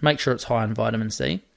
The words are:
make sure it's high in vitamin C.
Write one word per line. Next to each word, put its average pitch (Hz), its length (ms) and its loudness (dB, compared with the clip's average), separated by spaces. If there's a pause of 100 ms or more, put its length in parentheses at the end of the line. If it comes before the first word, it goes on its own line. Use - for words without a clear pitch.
make 151 160 2
sure 127 160 2
it's 120 100 -4
high 113 200 2
in 110 100 -2
vitamin 110 360 0
C. 76 320 -2 (140)